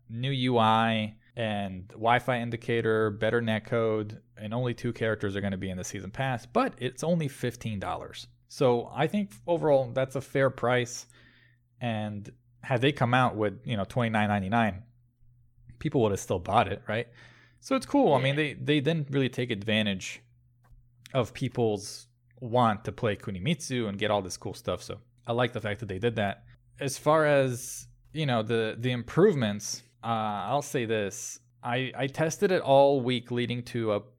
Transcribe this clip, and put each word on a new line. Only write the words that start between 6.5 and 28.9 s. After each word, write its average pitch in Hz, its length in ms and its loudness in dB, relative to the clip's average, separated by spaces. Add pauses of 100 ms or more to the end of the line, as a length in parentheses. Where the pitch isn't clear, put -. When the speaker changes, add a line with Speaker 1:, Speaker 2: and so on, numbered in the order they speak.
Speaker 1:
it's 127 240 -6
only 165 240 0
fifteen 117 540 -6
dollars. - 480 -10 (180)
So 120 480 2
I 147 140 0
think 202 240 -4 (160)
overall 151 440 2
that's 131 220 -2
a 135 60 -4
fair 135 280 2
price. 120 580 0 (760)
And 107 500 -4 (320)
had 123 200 0
they 143 100 4
come 123 220 2
out 123 220 4
with, 104 280 0
you 120 120 -4
know, 98 80 -2
twenty-nine 110 440 0
ninety-nine, 101 540 0 (1000)
people 143 220 0
would 107 100 4
have 95 80 -2
still 101 180 -4
bought 95 300 2
it, 101 200 -6
right? 110 200 -4 (520)
So - 160 -2
it's - 100 -4
cool. 240 280 4
I 131 80 6
mean, 135 140 2
Speaker 2:
Yeah. 151 60 2
Speaker 1:
they, 135 120 -2
they 143 260 2
didn't 151 300 0
really 135 180 2
take 123 220 -4
advantage 107 720 -2 (880)
of 123 220 -2
people's 113 720 -2 (340)
want 113 440 2
to 101 80 -6
play 104 240 -2
Kunimitsu 113 720 -4
and 101 100 -6
get 104 120 0
all 104 120 2
this 90 140 -10
cool 98 180 -10
stuff. - 280 -6
So 92 160 -12 (280)
I 120 60 -4
like 120 200 0
the 107 80 -8
fact 104 200 -6
that 110 60 -8
they 95 120 -8
did 113 180 0
that. 101 280 -2 (340)
As 139 180 -4
far 156 300 4
as, 135 600 0 (280)
you 156 100 -4
know, 120 180 2
the, 110 360 0
the 123 140 -2